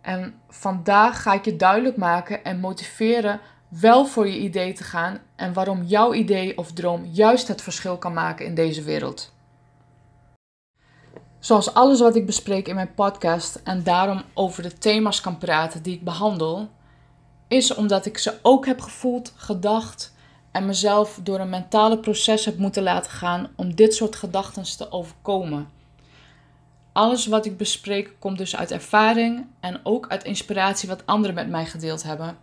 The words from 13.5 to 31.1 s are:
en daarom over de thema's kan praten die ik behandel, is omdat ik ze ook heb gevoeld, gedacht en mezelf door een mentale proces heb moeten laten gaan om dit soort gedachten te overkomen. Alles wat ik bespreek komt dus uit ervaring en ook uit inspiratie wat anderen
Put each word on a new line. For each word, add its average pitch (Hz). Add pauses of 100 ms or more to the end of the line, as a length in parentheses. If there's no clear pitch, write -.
en 185
daarom 190 (120)
over 185
de 175
thema's 214
kan 175
praten 160
die 180
ik 170
behandel, 175 (800)
is 254
omdat 202
ik 208
ze -
ook 262
heb 262
gevoeld, 247
gedacht 208 (360)
en 190
mezelf 208
door 190
een 185
mentale 214
proces 214
heb 175
moeten 196
laten 180
gaan 180
om 180
dit 214
soort 214
gedachten 190
te -
overkomen. 170 (1300)
Alles 226
wat 214
ik 196
bespreek 202
komt 190
dus 185
uit 175
ervaring 226 (140)
en 180
ook 220
uit 196
inspiratie 196
wat 185
anderen 202